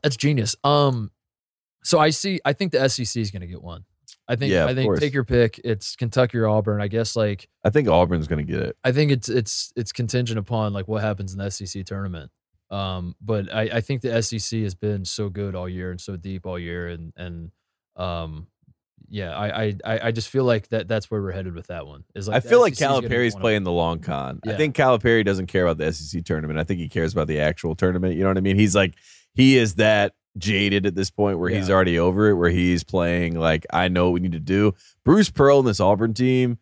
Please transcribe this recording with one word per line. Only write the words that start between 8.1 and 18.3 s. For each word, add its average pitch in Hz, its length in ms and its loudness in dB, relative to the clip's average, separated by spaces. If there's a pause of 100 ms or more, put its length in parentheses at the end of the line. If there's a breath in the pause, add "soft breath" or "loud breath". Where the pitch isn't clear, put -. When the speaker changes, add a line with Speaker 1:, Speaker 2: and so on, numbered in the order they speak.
Speaker 2:
gonna 76 160 -2
get 71 180 -4
it. - 220 -6
Speaker 1:
I 131 80 0
think 143 220 2
it's, 127 160 -2
it's, 117 480 -4
it's 117 160 -6
contingent 120 480 -2
upon, 107 320 -2
like, 98 160 -6
what 107 140 -4
happens 101 300 -4
in 95 60 -10
the 98 60 -6
S 101 180 -8
E 95 40 -12
C 95 180 -10
tournament. 92 480 -10 (400)
Um, 92 480 -6
but 104 340 -4
I, 110 80 0 (120)
I 117 60 0
think 127 220 -6
the 123 100 -4
S 113 200 0
E 113 80 -6
C 110 240 -4
has 95 100 -6
been 104 300 -4
so 104 240 -6
good 98 260 -8
all 90 140 -8
year 90 240 -8
and 87 80 -12
so 98 160 -12
deep 92 280 -12
all 90 140 -8
year, 87 300 -8
and, 82 280 -12
and, 85 360 -14 (420)
um, 85 540 -8 (640)